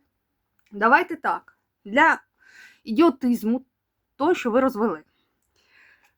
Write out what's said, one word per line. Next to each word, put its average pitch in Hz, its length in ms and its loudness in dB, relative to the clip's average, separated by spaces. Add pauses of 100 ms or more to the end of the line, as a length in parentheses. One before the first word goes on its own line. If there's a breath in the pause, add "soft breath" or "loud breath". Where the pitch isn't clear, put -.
(720)
Давайте 254 440 0
так. - 420 -8 (280)
Для 262 340 2 (640 soft breath)
ідіотизму, 240 840 0 (500)
то, 320 180 0
що 247 180 -4
ви 233 80 2
розвели. 208 440 -2 (1160 soft breath)